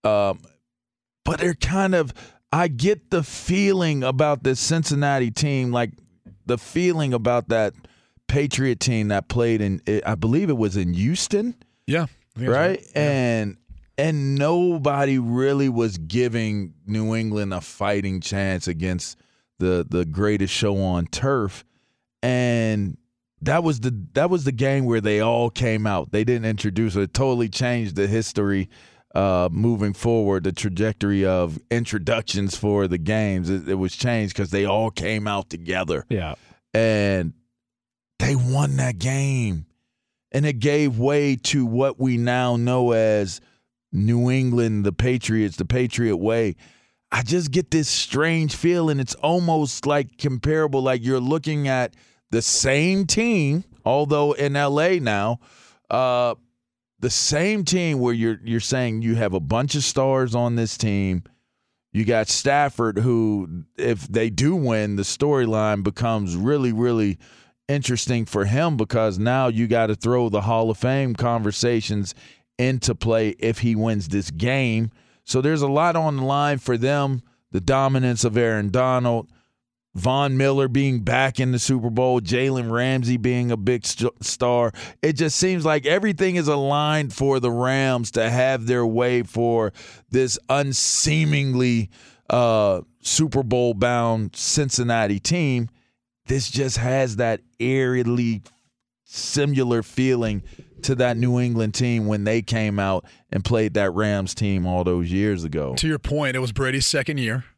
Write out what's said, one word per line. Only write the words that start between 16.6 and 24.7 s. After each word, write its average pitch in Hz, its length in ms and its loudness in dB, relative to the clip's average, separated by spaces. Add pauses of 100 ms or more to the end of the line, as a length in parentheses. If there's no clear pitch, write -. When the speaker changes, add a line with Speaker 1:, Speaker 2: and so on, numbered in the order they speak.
Speaker 1:
New 110 300 -2
England 104 380 -2
a 90 80 -4
fighting 98 600 -2
chance 95 460 -2
against 90 500 -6 (420)
the, 87 300 0
the 87 160 -2
greatest 98 480 -2
show 101 280 0
on 90 260 0
turf. 123 580 -4 (580)
And 117 720 0 (440)
that 151 220 2
was 151 180 0
the, 127 120 -2 (200)
that 156 160 2
was 175 140 0
the 135 80 0
game 135 340 0